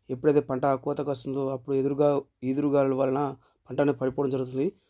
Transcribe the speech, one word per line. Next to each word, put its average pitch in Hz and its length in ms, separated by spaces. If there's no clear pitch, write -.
ఎప్పుడైతే 143 300
పంట 135 260
కోతకు 143 440
వస్తుందో 135 380
అప్పుడు 135 280
ఎదురుగా, 143 440
ఈదురుగాలుల 139 500
వలన 135 420
పంట 135 100
అనేది 139 180
పడిపోవడం 135 320
జరుగుతుంది. 131 420